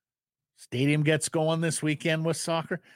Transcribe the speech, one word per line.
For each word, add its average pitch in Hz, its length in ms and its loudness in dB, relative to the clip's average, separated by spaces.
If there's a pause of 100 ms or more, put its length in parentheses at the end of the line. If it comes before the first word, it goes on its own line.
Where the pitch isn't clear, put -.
(560)
Stadium 143 480 0
gets 151 260 2
going 160 320 0
this 165 220 -2
weekend 156 420 0
with 165 120 0
soccer. 165 440 -4 (140)